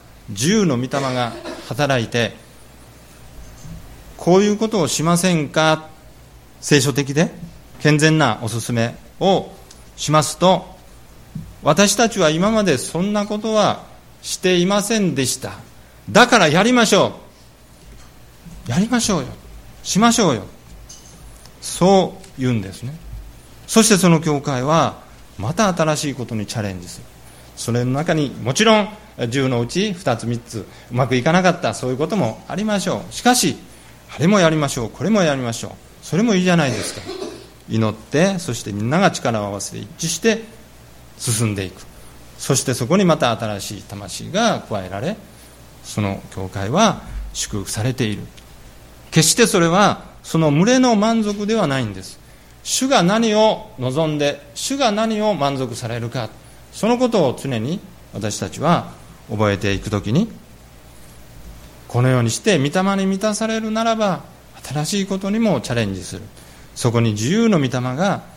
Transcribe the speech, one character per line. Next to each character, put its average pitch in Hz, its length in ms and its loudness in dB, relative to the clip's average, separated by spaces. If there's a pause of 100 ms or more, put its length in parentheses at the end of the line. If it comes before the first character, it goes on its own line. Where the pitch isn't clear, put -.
(300)
自 107 180 -4
由 214 160 4
の 139 120 0
御 123 80 -2
霊 127 40 -6 (120)
が 127 320 -2 (360)
働 135 340 0
い 110 60 -4
て、 117 260 -2 (1800)
こ 175 200 4
う 196 60 6
い 208 60 4
う 208 80 2
こ 220 120 -2
と 214 120 0
を 139 80 0
し - 140 -2
ま 170 140 4
せ 180 180 2
ん 147 160 0
か、 156 380 2 (720)
聖 143 200 4
書 135 120 0
的 139 200 -2
で 151 180 2 (500)
健 151 180 4
全 156 200 4
な 131 240 2
お 113 60 -4
勧 117 260 -4
め 117 220 -2 (240)
を 180 320 0 (440)
し - 140 -6
ま 151 120 4
す - 160 -4
と、 180 280 4 (960)
私 196 320 4
た 233 140 2
ち 214 100 -6
は 160 120 4
今 175 200 2
ま 220 140 2
で 147 140 2
そ - 220 -6
ん 202 120 -2
な 208 140 -2
こ 208 120 -4
と 220 140 -4
は 185 320 2 (380)
し - 140 -8
て 185 200 2
い 175 100 2
ま 202 160 2
せ 220 160 -2
ん 175 160 0
で 131 120 0
し - 100 -4
た。 - 160 -10 (580)
だ 226 160 6
か 240 120 4
ら 170 100 6
や 165 140 4
り 240 100 4
ま 240 140 6
し 208 80 2
ょ 127 240 4 (1500)
う。 - 20 -4
や 127 80 -2
り 214 100 2
ま 240 100 2
し 226 140 0
ょ 170 60 0
う - 20 -2
よ。 127 60 -6 (560)
し - 160 -2
ま 233 120 6
し 233 100 4
ょ 175 120 4
う - 20 2
よ。 95 100 -6 (1160)
そ - 600 2
う - 200 -14
言 127 100 0
う - 40 2
ん 107 80 -2
で 95 100 -10
す - 100 -16
ね。 139 140 -10 (680)
そ - 160 6
し 214 60 4
て 208 80 6
そ 180 120 4
の 165 120 6
教 151 200 -2
会 131 240 -4
は 147 400 0 (340)
ま 110 160 -4
た 196 200 2
新 156 220 0
し 147 140 -4
い 127 40 -4
こ 123 100 -6
と 113 100 -8
に 107 120 -4
チ - 100 -8
ャ 107 60 -4
レ 101 100 -4
ン 90 80 -10
ジ 90 80 -16
す - 100 -16
る。 - 60 -18 (520)
そ - 160 -4
れ 120 120 2
の 123 80 0
中 160 220 0
に 147 160 0 (120)
も 110 120 -2
ち 220 100 2
ろ 220 180 6
ん 185 60 -2 (400)
十 131 200 0
の 120 120 0
う 120 60 -2
ち 196 260 -2
二 131 240 -2
つ 113 100 -8
三 117 120 -2
つ 107 280 -12 (240)
う 123 40 -8
ま 127 120 2
く 123 100 0
い 120 60 0
か 160 100 2
な 185 100 4
か 180 80 4
っ 175 100 -2
た、 110 140 -2
そ 131 140 -6
う - 20 -2
い 131 40 -2
う - 20 -8
こ 151 100 -2
と 220 100 -2
も 113 320 -2
あ 120 60 -8
り 202 100 -4
ま 208 160 0
し 180 80 -4
ょ 110 200 -2
う。 - 40 -16
し - 100 -12
か 247 120 4
し、 175 220 0 (580)
あ - 40 -14
れ 139 80 2
も 202 140 4
や 165 80 6
り 160 80 2
ま 147 120 0
し 131 100 -6
ょ 113 80 -4
う、 104 40 -8
こ - 140 -10
れ 180 60 2
も 208 120 4
や 151 120 2
り 135 80 -4
ま 117 100 -4
し 113 120 -8
ょ 95 40 -8
う、 - 40 -14 (300)
そ - 140 -4
れ 196 60 2
も 233 120 2
い 180 60 4
い - 20 0
じ 180 80 2
ゃ 175 60 4
な 156 100 4
い 123 60 0
で 107 60 -4
す - 160 -6
か。 - 60 -12 (680)
祈 110 260 0
っ - 20 -18
て、 180 420 0
そ 127 160 -6
し - 80 -10
て 110 100 -8
み 104 100 -4
ん 117 80 -2
な 160 80 2
が 190 120 4
力 113 320 -2
を 101 40 -4
合 98 60 -6
わ 101 80 -8
せ - 120 -10
て 113 60 -12
一 110 280 -10
致 - 20 -2
し - 100 -6
て 220 240 0 (760)
進 113 300 -2
ん 104 60 -2
で 98 100 -6
い 92 60 -10
く。 - 120 -20 (560)
そ - 160 -2
し - 100 0
て 131 100 0
そ 120 120 -4
こ 165 100 2
に 202 80 4
ま 160 120 4
た 120 220 0
新 107 220 -6
し 101 180 -10
い 104 40 -16
魂 104 480 -12
が 185 380 -2
加 98 160 -6
え 90 40 -12
ら 98 120 -8
れ、 185 160 -6 (680)
そ - 160 -8
の 98 220 -4 (120)
教 95 140 -8
会 98 220 -6
は 196 320 2 (300)
祝 - 260 -6
福 95 120 -8
さ 107 120 -6
れ 123 120 -2
て 123 100 -2
い 104 120 -4
る。 101 60 -10 (880)
決 160 200 4
し - 40 2
て 233 120 6
そ 190 140 2
れ 170 80 4
は 175 360 2 (180)
そ - 160 -2
の 160 120 4
群 151 140 4
れ 254 140 4
の 247 180 4
満 226 260 2
足 208 240 -4
で 220 80 0
は 208 120 2
な 135 120 0
い 127 60 -2
ん 104 100 -6
で 92 80 -12
す。 - 160 -18 (460)
主 - 240 -2
が 226 160 4
何 214 300 2
を 214 440 2
望 143 360 0
ん 147 40 -4
で、 143 260 -2 (120)
主 - 200 -6
が 269 140 2
何 214 320 -2
を 214 120 2
満 139 220 -2
足 120 200 -6
さ 120 100 -10
れ 117 140 -6
る 117 100 -6
か、 113 200 -6 (420)
そ - 160 -2
の 240 100 2
こ 254 100 2
と 190 200 4
を 113 120 -4
常 131 180 -4
に 139 200 -4 (340)
私 104 280 -6
た 92 100 -6
ち - 100 -10
は 147 320 0 (380)
覚 104 220 2
え 98 40 0
て 98 160 -2
い 98 60 -2
く - 100 -8
と 101 120 -2
き 101 120 -4
に、 208 160 2 (1600)
こ 123 160 0
の 127 60 4
よ 127 100 4
う 120 60 2
に 117 60 0
し - 100 -4
て 196 180 2
御 131 60 2
霊 185 320 0
に 190 100 0
満 190 140 0
た 214 160 -2
さ 220 100 -2
れ 220 140 -2
る 220 100 -6
な 220 140 -2
ら 226 100 2
ば、 196 300 -2 (400)
新 151 200 -4
し 202 180 -2
い 190 40 -4
こ 196 120 -4
と 196 120 -4
に 214 80 0
も 202 220 2
チ - 100 -8
ャ 123 60 -2
レ 117 80 0
ン 95 100 -4
ジ 90 80 -10
す - 140 -12
る。 90 60 -12 (520)
そ - 160 0
こ 117 100 2
に 113 120 2
自 107 180 -2
由 226 180 4
の 196 100 4
御 139 80 2
霊 120 40 -2 (240)
が 170 300 -2 (120)